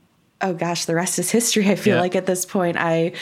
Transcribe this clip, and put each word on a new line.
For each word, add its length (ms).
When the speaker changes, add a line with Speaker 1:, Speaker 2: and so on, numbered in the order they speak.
Speaker 1:
oh 120
gosh, 320
the 100
rest 240
is 140
history. 360
I 60
feel 220
Speaker 2:
Yeah. 60
Speaker 1:
like 120
at 120
this 200
point, 320
I, 440